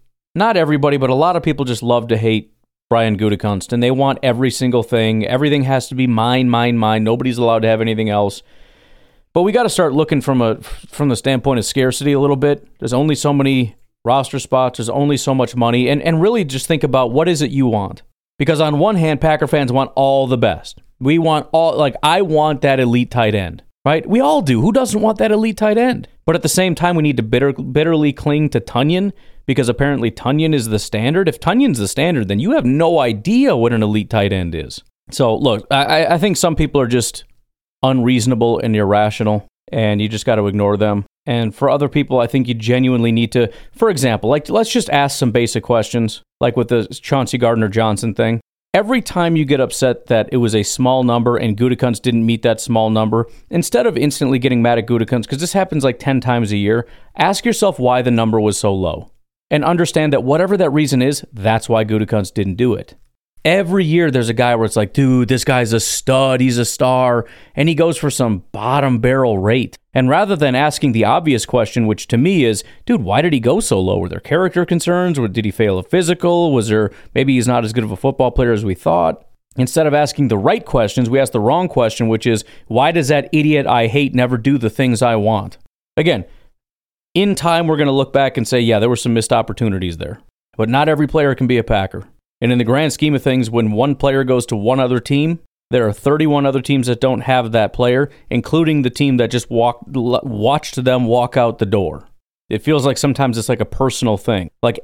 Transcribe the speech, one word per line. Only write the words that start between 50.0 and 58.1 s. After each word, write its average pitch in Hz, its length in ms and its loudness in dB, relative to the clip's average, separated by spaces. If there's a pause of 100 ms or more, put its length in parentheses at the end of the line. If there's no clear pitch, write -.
that 110 240 0
it 131 60 -2
was 113 180 0
a 104 80 2
small 127 400 0
number 120 340 2
and 107 200 -2
Gutekunst 123 440 0
didn't 117 240 0
meet 113 180 0
that 113 180 0
small 110 280 0
number, 110 380 0 (220)
instead 233 380 0
of 165 100 -2
instantly 135 420 0
getting 123 220 0
mad 120 160 2
at 110 80 -2
Gutekunst, 117 420 -2
'cause 135 120 -6
this 170 140 -6
happens, 185 300 0
like, 127 160 0
ten 135 220 0
times 120 300 -2
a 107 60 0
year, 107 300 0 (280)
ask 185 300 0
yourself 208 340 0
why 123 220 2
the 123 100 2